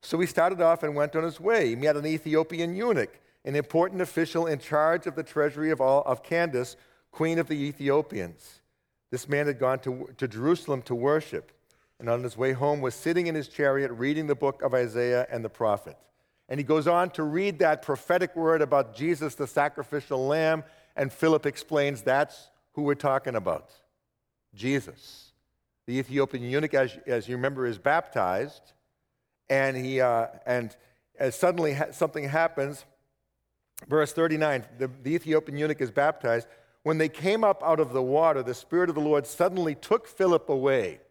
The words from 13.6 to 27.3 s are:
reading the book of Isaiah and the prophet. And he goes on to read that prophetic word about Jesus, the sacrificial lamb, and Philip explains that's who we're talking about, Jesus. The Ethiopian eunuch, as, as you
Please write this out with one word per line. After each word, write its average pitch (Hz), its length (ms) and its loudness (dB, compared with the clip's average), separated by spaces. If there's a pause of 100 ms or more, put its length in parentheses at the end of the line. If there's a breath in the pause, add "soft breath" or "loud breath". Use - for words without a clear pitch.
reading 143 340 -2
the 147 80 2
book 139 300 -2
of 135 100 0
Isaiah 123 560 0
and 117 160 -6
the 107 40 -4
prophet. 104 480 -2 (520)
And 135 100 -6
he 147 60 -2
goes 156 200 2
on 175 260 4
to 160 120 -4
read 165 360 -2
that 156 220 4
prophetic 180 540 0
word 160 260 2
about 135 320 2
Jesus, 151 420 -4
the 143 120 -4
sacrificial 143 800 -2
lamb, 160 360 2 (340 loud breath)
and 135 140 -2
Philip 156 340 2
explains 143 560 -2
that's 135 480 0 (240)
who 147 80 -6
we're 143 140 2
talking 135 400 -2
about, 90 360 -4 (840)
Jesus. - 800 -6 (560)
The 123 100 -4
Ethiopian 135 460 -2
eunuch, 143 300 -2
as, 135 240 0 (100)
as 117 200 -2
you 123 100 -6